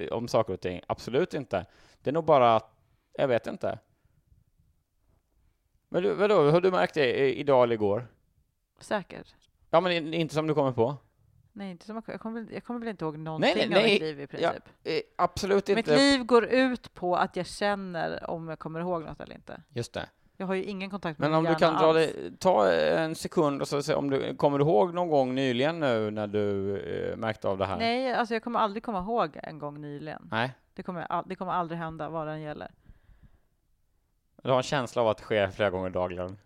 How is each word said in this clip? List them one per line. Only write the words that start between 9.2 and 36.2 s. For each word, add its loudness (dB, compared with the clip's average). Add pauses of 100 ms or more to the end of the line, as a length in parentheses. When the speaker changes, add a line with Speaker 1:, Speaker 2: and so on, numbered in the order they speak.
Speaker 1:
Ja, 4
men 2
i-, -2
inte -2
som 0
du 2
kommer 2
på? 2 (580)
Speaker 2:
Nej, -12
inte -18
som -12
jag, -12 (100)
jag -12
kommer -10
väl, -14
jag -12
kommer -8
väl -8
inte -6
ihåg -6
någonting 0
Speaker 1:
Nej, 0
nej, 4
Speaker 2:
av 6
mitt 4
Speaker 1:
nej. -6
Speaker 2:
liv -14
i -12 (200)
Speaker 1:
Ja, 2
Speaker 2:
princip. -6 (200)
Speaker 1:
eh, -2 (160)
absolut 0
Speaker 2:
Mitt 2
Speaker 1:
inte. 2
Speaker 2:
liv 6
går 6
ut 0
på -2
att 0
jag -4
känner -4
om -6
jag -10
kommer -8
ihåg -4
något -14
eller -14
inte. -16
Speaker 1:
Just -8
det. -8 (300)
Speaker 2:
Jag -8
har -2
ju -2
ingen -8
kontakt -8
med 0
Speaker 1:
Men 4
om 4
Speaker 2:
min 2
Speaker 1:
du 2
Speaker 2:
hjärna 4
Speaker 1:
kan 6
dra 4
Speaker 2:
alls. 2
Speaker 1:
det, -10
ta 4
en 2
sekund 0
och -4
så -2
se 0
om 0
du, -2
kommer 2
du 4
ihåg 4
någon -2
gång 2
nyligen 0
nu 0
när -4
du, -2
eh, -6
märkte -4
av 0
det 0
här? -2
Speaker 2:
Nej, -2
alltså -2
jag -6
kommer -4
aldrig -2
komma -6
ihåg -2
en -12
gång -10
nyligen. -12
Speaker 1:
Nej. 0 (220)
Speaker 2:
Det -14
kommer -8
al-, -2
det -10
kommer -6
aldrig -4
hända, -8
vad -6
den -8
gäller. -12 (1700)
Speaker 1:
Du -4
har 4
en 0
känsla -2
av 2
att 2
det -18
sker 2
flera 0
gånger -4
dagligen. -4